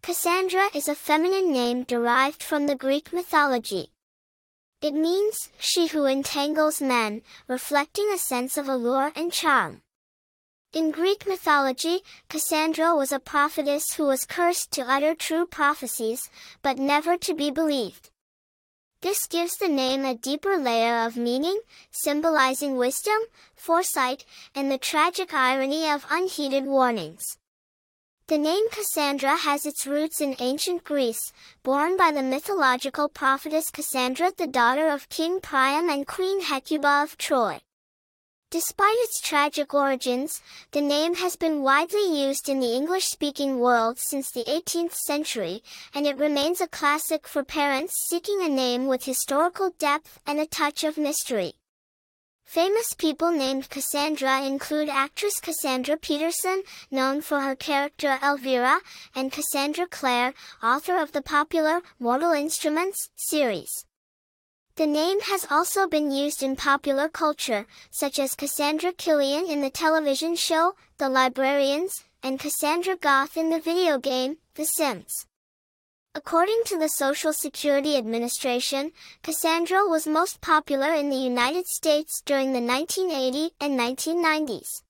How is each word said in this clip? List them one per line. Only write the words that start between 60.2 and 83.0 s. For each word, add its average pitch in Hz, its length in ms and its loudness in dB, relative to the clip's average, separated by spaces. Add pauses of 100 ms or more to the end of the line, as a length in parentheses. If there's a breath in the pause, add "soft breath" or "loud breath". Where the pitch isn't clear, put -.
author 285 340 0
of 302 140 -2
the 285 100 -2
popular 311 600 0 (160 loud breath)
Mortal 262 320 2
Instruments 320 840 -2
series. - 680 -2 (880)
The 311 120 2
name 320 360 2
has 392 280 -2
also 349 380 2
been 302 200 2
used 277 320 -2
in 269 140 -2
popular 285 540 0
culture, 285 580 -2 (240 loud breath)
such - 260 -2
as 269 160 0
Cassandra 311 600 -2
Killian 294 520 2
in 302 140 -2
the 269 100 0
television 320 680 0
show, 330 400 2 (220 soft breath)
The 269 100 0
Librarians, 269 960 2 (180)
and 262 160 -4
Cassandra 339 560 0
Goth 285 400 2
in 320 140 0
the 330 100 2
video 330 380 2
game, 262 400 -2 (160)
The 302 100 -8
Sims. 269 600 -4 (920)
According 370 520 2
to 370 120 -2
the 311 80 2
Social 302 460 0
Security 285 640 0
Administration, 247 960 -2 (280 loud breath)
Cassandra 339 640 0
was 320 220 0
most 320 320 0
popular 302 540 2
in 285 160 0
the 269 80 0
United 262 500 0
States - 560 0
during 269 300 0
the 247 80 0
nineteen 311 500 0